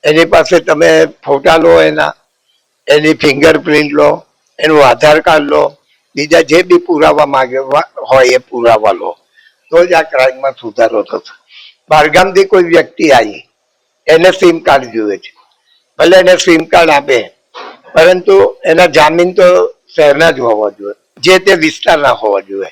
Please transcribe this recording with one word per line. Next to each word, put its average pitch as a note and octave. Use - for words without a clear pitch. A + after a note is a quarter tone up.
એની D#3+
પાસે E3
તમે D#3+
ફોટા C#3+
લો E3
એના, D3+
એની D3+
ફિંગરપ્રિન્ટ D3+
લો, D3+
એનું D3+
આધાર D3+
કાર્ડ D#3
લો, C#3+
બીજા D3+
જે D#3+
બી F3+
પુરાવા D3+
માંગે C3
વા-, C3+
હોય B2+
એ B2+
પુરાવા A#2
લો, F2
તો E3+
જ F3+
આ D#3+
ક્રાઇમમાં C3+
સુધારો A2+
થશે. -
બહારગામથી F3
કોઈ F#3+
વ્યક્તિ E3
આવી, A2+
એને E3+
સિમ F3
કાર્ડ C#3
જોઈએ G#2+
છે, -
ભલે F3
એને F3+
સિમ E3
કાર્ડ E3
આપે, C#3
પરંતુ F#3
એના F3
જામીન E3+
તો F3+
શહેરના D3+
જ C3+
હોવા G#2+
જોઈએ, G2+
જે F#3
તે F#3+
વિસ્તારના D#3
હોવા A2
જોઈએ. G2